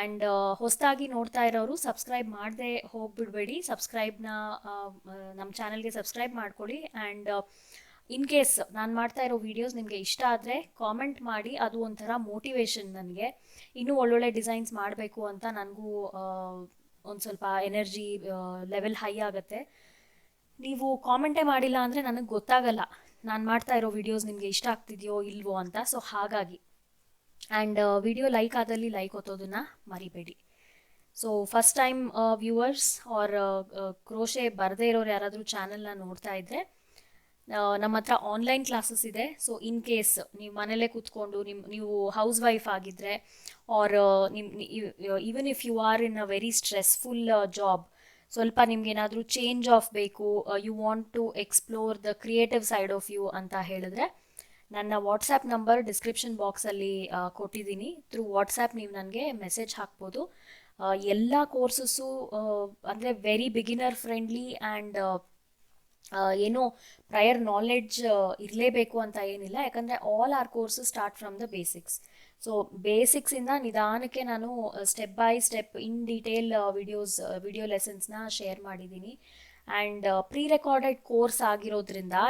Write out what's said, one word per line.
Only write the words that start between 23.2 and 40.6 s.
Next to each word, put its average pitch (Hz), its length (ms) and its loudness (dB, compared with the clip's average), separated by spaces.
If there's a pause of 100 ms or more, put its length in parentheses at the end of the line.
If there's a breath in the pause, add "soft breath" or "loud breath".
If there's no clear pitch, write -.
ನಾನು 220 220 -2
ಮಾಡ್ತಾ 233 280 2
ಇರೋ 226 160 4
ವಿಡಿಯೋಸ್ 214 360 -2
ನಿಮಗೆ 202 220 -6
ಇಷ್ಟ 196 180 -2
ಆಗ್ತಿದೆಯೋ 208 560 -4
ಇಲ್ವೋ 202 320 -6
ಅಂತ. 180 220 -4 (180)
So, 247 100 -2
ಹಾಗಾಗಿ. 208 560 -4 (1000)
And, 214 180 2
ಆ, 202 160 6
ವಿಡಿಯೋ 226 320 2
ಲೈಕ್ 233 280 4
ಆದಲ್ಲಿ 226 320 0
ಲೈಕ್ 196 260 -4
ಒತ್ತೋದನ್ನ 196 400 -10 (340)
ಮರಿಬೇಡಿ. 180 480 -12 (800 soft breath)
So, 208 300 0
ಫಸ್ಟ್ 226 300 6
ಟೈಮ್, 262 360 2
ಆ, 226 220 4
viewers 233 720 2
or, 208 280 0
ಆ, 196 240 2 (200)
ಆ, 190 120 -4
ಕ್ರೋಶೆ 226 560 -4
ಬರ್ದೇ 202 400 0
ಇರೋರು 226 220 2
ಯಾರಾದ್ರೂ 202 320 -2
ಚಾನೆಲ್ನ 208 520 -6
ನೋಡ್ತಾ 190 400 -8
ಇದ್ರೆ, 214 420 -8 (800 soft breath)
ಆ, 208 200 2
ನಮ್ಮ 214 200 2
ಹತ್ರ 220 160 0
ಆನ್‌ಲೈನ್ 240 540 2
ಕ್ಲಾಸಸ್ 226 400 -2
ಇದೆ. 226 400 -6
So, 233 180 -6
in 226 200 -2
case 220 540 0
ನೀವು 208 160 -14
ಮನೇಲೇ 220 340 0